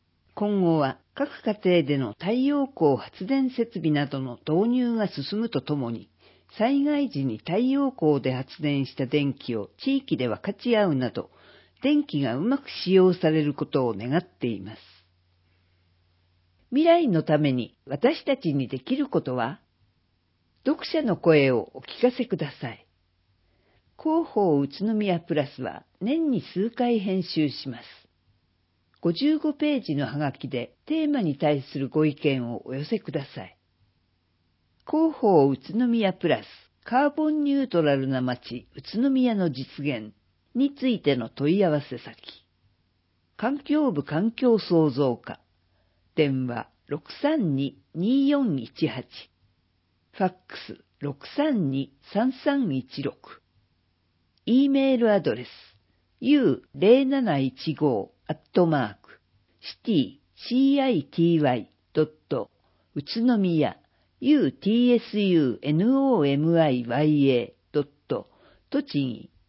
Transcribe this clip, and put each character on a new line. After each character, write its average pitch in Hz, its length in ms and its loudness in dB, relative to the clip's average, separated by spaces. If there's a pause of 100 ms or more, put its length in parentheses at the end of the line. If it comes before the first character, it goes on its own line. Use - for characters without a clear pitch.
(360)
今 208 260 -2
後 165 160 4
は 135 220 -2 (160)
各 285 140 -4 (140)
家 190 380 2
庭 - 20 -2
で 139 140 0
の 120 220 -4
太 180 140 -2
陽 269 340 0
光 147 280 2
発 - 300 -12
電 262 240 0
設 233 300 -4
備 160 120 0
な 147 160 0
ど 139 120 -8
の 127 180 -8 (100)
導 180 220 2
入 240 260 0
が 214 120 -2
進 170 320 -6
む 226 100 -4
と 180 120 -2
と 151 140 -4
も 127 140 -4
に、 117 200 -10 (480)
災 277 260 2
害 285 260 0
時 139 160 -4
に 120 120 -4
太 175 220 -4
陽 269 320 0
光 151 300 2
で 127 120 -2
発 127 280 -10
電 143 240 0
し - 100 -20
た 139 100 -4
電 143 280 0
気 - 220 -8
を 101 160 -8 (120)
地 269 140 0
域 214 200 -4
で 127 100 -2
分 107 140 -4
か 202 120 -6
ち 240 240 -2
合 208 100 2
う 156 80 0
な 127 140 -2
ど、 - 220 -10 (500)
電 294 220 2
気 156 180 -4
が 123 140 -2
う 135 60 -4
ま 240 160 0
く - 120 -12 (140)
使 180 100 0
用 185 200 6
さ 165 160 0
れ 156 140 2
る 147 100 0
こ 147 120 -6
と 131 220 0
を 113 60 -2
願 120 240 -4
っ 185 60 0
て - 240 -8
い 110 120 -6
ま 101 160 -14
す。 - 60 -20 (1900)
未 285 140 2
来 339 220 4
の 165 160 2
た 151 140 2
め 147 140 2
に 123 260 -4 (100)
私 233 380 0
た 277 120 0
ち 170 160 -2
に 135 140 -2
で 131 120 -8
き - 160 -4
る 277 120 -4
こ - 140 -2
と 131 140 -6
は？ 123 240 -4 (1080)
読 302 200 -2
者 320 160 -2
の 226 160 0
声 147 340 4
を 117 220 -2
お 131 60 -16
聞 - 220 -10
か 247 140 2
せ 240 100 -4
く 196 120 -4
だ 143 140 -6 (100)
さ 131 80 -8
い。 - 160 -18 (1120)
広 320 320 -2
報 175 300 2
宇 143 80 0
都 208 260 -4
宮 196 260 0
プ 165 140 -6
ラ 147 140 0
ス - 140 -16
は 92 220 -10 (160)
年 302 300 -2
に 226 120 0 (120)
数 202 160 -2
回 240 300 0
編 190 240 -2
集 151 260 -2
し - 200 -10
ま 117 100 -12
す。 - 40 -20 (1200)
五 170 120 -2
十 294 260 0
五 302 140 -2
ペ 294 240 -2
ー 220 40 -4
ジ 156 140 -6
の 143 100 -2
ハ 123 120 -8
ガ 147 160 -4
キ - 160 -12
で 120 260 -8 (100)
テ 311 200 -2
ー 294 40 -2
マ 285 120 0
に 147 160 -2
対 147 340 0
す 147 80 -8
る 135 80 -4
ご 151 180 2
意 147 100 0
見 131 360 -2
を 113 160 -12
お 131 80 -10
寄 143 100 -8
せ 220 140 -4
く - 120 -14
だ 143 220 -6
さ 104 120 -14
い。 - 120 -20 (1300)
広 311 320 0
報 175 300 6
宇 135 100 0
都 233 300 -2
宮 220 260 0
プ 185 140 -4
ラ 120 160 2
ス、 - 20 -20 (380)
カ 262 240 0
ー 294 80 -2
ボ 311 140 0
ン 302 140 0
ニ 285 100 0
ュ 277 100 0
ー 254 40 -4
ト 170 140 0
ラ 143 140 4
ル 135 120 -2
な 131 140 -2
街、 127 540 -6
宇 196 260 -6
都 269 80 2
宮 254 260 2
の 180 160 0
実 131 140 -8 (140)
現 120 320 -6 (420)
に 277 220 0
つ 254 120 -2
い 226 140 0
て 143 140 2
の 117 140 -4
問 151 280 0
い 202 60 4
合 175 60 4
わ 151 120 2
せ 127 160 -12
先。 - 180 -18 (1200)
環 269 220 -2
境 285 320 0
部 143 120 -4
環 190 280 -2
境 233 280 2
創 160 300 2
造 131 260 0
課。 - 240 -16 (760)
電 135 320 0
話、 117 200 -8 (200)
六 147 160 -8 (180)
三 277 340 0
二 139 220 -4 (180)
二 254 320 0
四 262 340 0
一 - 260 -4
八。 127 180 -8 (1080)
フ - 120 -4
ァ 185 40 2
ッ - 40 0
ク - 60 -20 (300)
ス、 - 160 -16 (160)
六 139 260 -8 (120)
三 254 320 0
二 135 240 -4 (180)
三 247 220 0 (100)
三 269 320 0
一 135 280 -6
六。 - 380 -10 (1040)
E 262 220 4
メ 269 280 2
ー - 20 0
ル 226 160 4
ア 196 80 2
ド 135 140 -2
レ 123 100 -12
ス、 - 20 -20 (720)
ユ 247 340 4
ー 104 80 -4 (120)
零 226 320 6
七 262 320 0
一 135 380 -4
五 120 360 0 (140)
ア - 80 -6
ッ - 40 -6 (140)
ト 180 140 4
マ 147 200 0
ー 104 100 -10
ク - 260 -20 (400)
シ - 220 -18
テ 240 80 -4
ィ 147 260 0 (180)
シ 269 400 2
ー 277 80 2
ア 269 60 2
イ 175 140 0
テ - 180 -4
ィ 165 200 4
ワ 131 140 2
イ 110 160 -10 (220)
ド 156 100 2
ッ 151 60 -2 (180)
ト 120 220 -6 (460)
宇 143 80 -6
都 226 340 0
宮、 165 400 0 (420)
ユ 262 280 4
ー 131 40 0
テ - 180 -4
ィ 240 200 4
ー 240 60 6
エ 226 40 2 (120)
ス 202 80 -2
ユ 165 440 2
ー - 60 -4
エ - 20 0
ヌ 208 260 2
オ 254 280 2
ー - 20 2
エ 139 100 2
ム 165 220 2
ア 160 100 4
イ 123 160 -2
ワ 120 180 -2
イ 147 260 4
エ 120 260 0 (160)
ー - 20 -20
ド 147 80 0
ッ 139 60 -6 (200)
ト、 107 200 -6 (440)
栃 285 200 -2
木、 127 380 -4 (200)